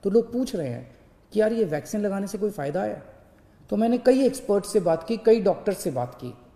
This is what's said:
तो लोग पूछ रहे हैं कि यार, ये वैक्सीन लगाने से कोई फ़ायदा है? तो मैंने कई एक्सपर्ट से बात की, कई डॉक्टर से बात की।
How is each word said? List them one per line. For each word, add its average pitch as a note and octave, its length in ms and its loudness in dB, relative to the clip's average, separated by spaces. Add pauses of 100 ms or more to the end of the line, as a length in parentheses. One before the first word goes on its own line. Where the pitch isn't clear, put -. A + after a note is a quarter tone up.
तो G3+ 60 2
लोग A3+ 220 2
पूछ B3+ 220 -4
रहे D#3 140 -4
हैं A#2+ 220 -8 (420)
कि G#3 80 0
यार, G#3+ 120 4
ये A3+ 120 0
वैक्सीन D#3 360 -4
लगाने G3+ 260 -2
से G3 120 -10
कोई G3+ 120 -2
फ़ायदा D3+ 320 -4
है? G#3+ 200 -6 (680)
तो G#3 60 -2
मैंने A#3 220 2
कई C4 280 4
एक्सपर्ट G#3 380 0
से - 160 0
बात E3 280 0
की, A3+ 80 -2
कई A3+ 240 6
डॉक्टर F#3+ 320 0
से F3+ 180 -4
बात B2+ 240 -6
की। A#2+ 200 -12 (220)